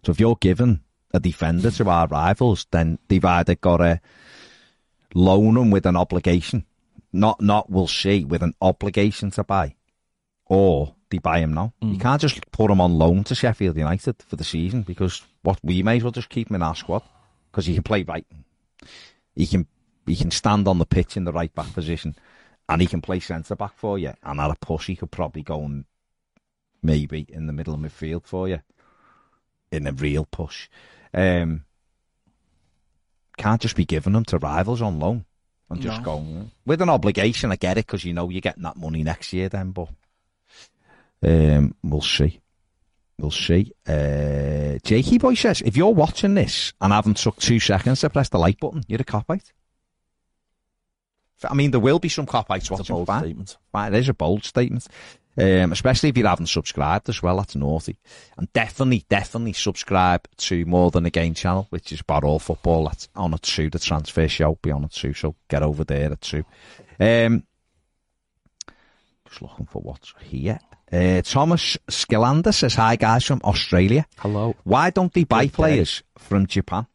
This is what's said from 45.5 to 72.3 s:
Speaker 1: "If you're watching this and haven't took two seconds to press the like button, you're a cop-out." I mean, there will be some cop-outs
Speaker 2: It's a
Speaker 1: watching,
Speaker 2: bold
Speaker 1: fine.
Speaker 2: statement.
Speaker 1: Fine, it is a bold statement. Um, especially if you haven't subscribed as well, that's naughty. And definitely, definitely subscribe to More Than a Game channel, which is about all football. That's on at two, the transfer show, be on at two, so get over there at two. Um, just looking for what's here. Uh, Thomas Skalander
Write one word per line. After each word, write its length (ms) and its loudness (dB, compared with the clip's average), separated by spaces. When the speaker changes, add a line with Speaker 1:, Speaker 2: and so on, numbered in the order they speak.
Speaker 1:
"If 160 0
you're 160 4
watching 400 2
this 480 -2
and 100 2
haven't 260 2
took 200 -2
two 220 2
seconds 420 0
to 80 0
press 200 0
the 100 0
like 200 2
button, 280 -6
you're 140 -4
a 20 -4
cop-out." 480 -6
I 60 -6
mean, 180 2
there 80 2
will 200 4
be 100 -4
some 160 -4
cop-outs 400 -4
Speaker 2:
It's 40 -8
a 40 -4
Speaker 1:
watching, 220 -6
Speaker 2:
bold 120 -4
Speaker 1:
fine. 160 -2
Speaker 2:
statement. 340 -10
Speaker 1:
Fine, 220 -4
it 60 4
is 100 0
a 40 -4
bold 300 -2
statement. 440 -4
Um, 340 4
especially 380 2
if 80 0
you 80 2
haven't 220 0
subscribed 600 -2
as 160 -6
well, 140 0
that's 180 -6
naughty. 420 -4
And 160 -8
definitely, 540 0
definitely 460 -2
subscribe 760 0
to 280 -2
More 260 4
Than 140 2
a 40 2
Game 240 0
channel, 360 -2
which 240 -10
is 80 -12
about 240 0
all 120 2
football. 460 0
That's 320 -6
on 180 -2
at 80 -4
two, 280 -2
the 100 -4
transfer 480 -2
show, 340 0
be 100 -2
on 120 -2
at 80 -6
two, 220 -6
so 220 -6
get 160 0
over 200 -2
there 280 -2
at 100 -10
two. 220 -6
Um, 440 4
just 140 -20
looking 260 -14
for 140 -12
what's 380 -16
here. 400 -6
Uh, 300 2
Thomas 560 0
Skalander 640 2